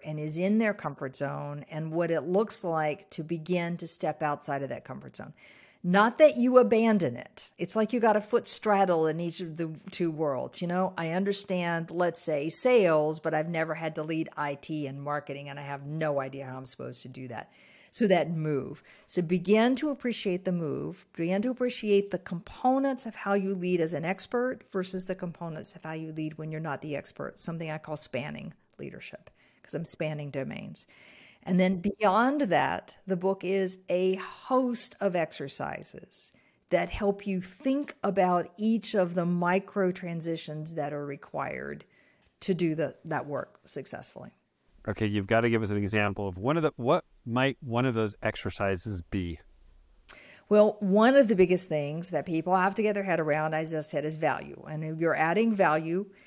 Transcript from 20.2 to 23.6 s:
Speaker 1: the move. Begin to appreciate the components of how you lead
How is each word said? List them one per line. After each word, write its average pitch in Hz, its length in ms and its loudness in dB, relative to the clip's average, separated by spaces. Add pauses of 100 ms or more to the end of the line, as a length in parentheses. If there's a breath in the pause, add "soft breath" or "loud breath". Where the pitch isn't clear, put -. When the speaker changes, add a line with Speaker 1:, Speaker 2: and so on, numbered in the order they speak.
Speaker 1:
the 185 80 0
move. 156 540 -4 (100)
Begin 180 280 0
to 254 60 -2
appreciate 214 600 0
the 185 80 -2
components 262 840 0
of 220 100 -10
how 202 200 0
you 196 200 0
lead 180 240 2